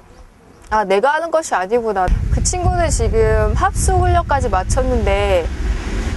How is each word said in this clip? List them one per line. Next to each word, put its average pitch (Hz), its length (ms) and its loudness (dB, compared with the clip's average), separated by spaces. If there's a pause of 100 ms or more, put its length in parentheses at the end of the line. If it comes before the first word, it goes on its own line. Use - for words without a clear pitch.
(720)
'아, 214 140 2
내가 208 300 2
하는 330 160 -4
것이 320 240 -2
아니구나.' 196 520 0 (260)
그 - 100 0
친구는 359 480 0
지금 220 640 2
합숙 370 480 0
훈련까지 330 480 0
마쳤는데 196 960 0 (720)